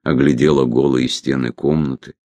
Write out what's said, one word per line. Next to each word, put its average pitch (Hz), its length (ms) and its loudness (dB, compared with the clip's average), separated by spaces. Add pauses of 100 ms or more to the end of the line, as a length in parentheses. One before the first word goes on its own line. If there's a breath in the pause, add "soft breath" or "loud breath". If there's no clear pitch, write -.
оглядела 69 640 2
голые 64 420 0
стены 65 440 -4
комнаты 71 720 -4